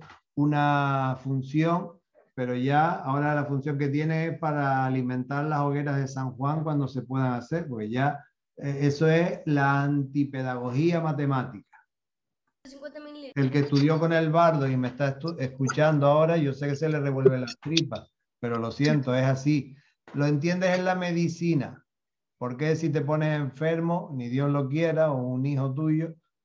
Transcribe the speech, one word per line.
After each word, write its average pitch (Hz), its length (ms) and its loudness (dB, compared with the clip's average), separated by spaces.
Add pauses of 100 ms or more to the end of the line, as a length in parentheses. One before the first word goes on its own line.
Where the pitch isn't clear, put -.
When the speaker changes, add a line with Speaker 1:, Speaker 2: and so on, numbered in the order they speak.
(340)
Speaker 1:
una 143 880 2
función, 151 680 0 (420)
pero 123 200 -2
ya 143 360 2
ahora 147 440 0
la 147 120 0
función 139 320 -2
que 143 100 0
tiene 160 380 0
es 165 120 -6
para 139 460 0
alimentar 131 640 -2
las 151 140 0
hogueras 143 360 -2
de 139 100 -2
San 131 260 -6
Juan 143 300 -2
cuando 143 260 -2
se 131 120 -6
puedan 127 320 -2
hacer, 160 340 -6
porque 110 220 -6
ya, 139 340 -2 (360)
eh, 139 240 -6
eso 143 260 4
es 175 380 2
la 139 340 2
antipedagogía 139 1200 0
matemática. 139 880 -4 (760)
Speaker 2:
Cincuenta 277 360 -16
mililitros. 294 320 -14 (100)
Speaker 1:
El 131 80 2
que 143 100 2
estudió 143 380 4
con 165 140 2
el 160 180 2
Bardo 156 380 4
y 131 80 0
me 127 120 0
está 135 300 -2
estu-, 165 200 -8
escuchando 139 680 2
ahora, 160 300 4
yo 143 160 2
sé 143 160 -4
que 139 80 -2
se 156 140 -2
le 151 100 0
revuelve 135 380 4
las 123 200 -8
tripas, 151 540 -2 (260)
pero 117 200 -2
lo 113 120 -4
siento, 139 440 2
es 127 100 2
así. 135 500 0 (380)
Lo 143 120 -2
entiendes 180 540 0
en 180 60 -2
la 185 100 0
medicina, 170 880 -2 (540)
porque 131 380 -2
si 160 140 -2
te 147 100 -2
pones 151 380 0
enfermo, 165 760 -2
ni 120 140 -6
Dios 139 220 0
lo 143 180 0
quiera, 156 420 2
o 131 100 -2
un 127 260 -2
hijo 135 280 -2
tuyo, 156 400 0 (300)